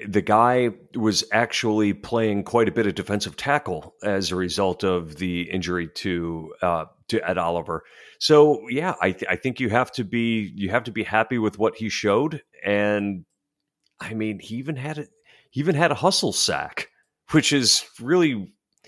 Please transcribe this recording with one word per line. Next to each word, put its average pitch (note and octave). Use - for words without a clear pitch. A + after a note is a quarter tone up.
the G2+
guy A#2+
was A2
actually G#2+
playing G#2+
quite A#2
a -
bit A2
of F#2
defensive G2+
tackle C3+
as G2
a F#2
result F#2
of F2
the F2
injury F2
to, E2
uh, E2+
to F#2
Ed F2+
Oliver. E2+
So, D3+
yeah, D3+
I F#2
th-, -
I F#2
think B2+
you B2
have B2
to B2
be, A2+
you G2
have A#2
to A2+
be G#2+
happy A2+
with G#2+
what A2
he A2+
showed. B2+
And, G2+
I A2
mean, A2
he A2
even C3+
had D3
a, D3
he B2
even D#3
had D#3
a -
hustle D#3
sack, -
which D3+
is B2+
really, C3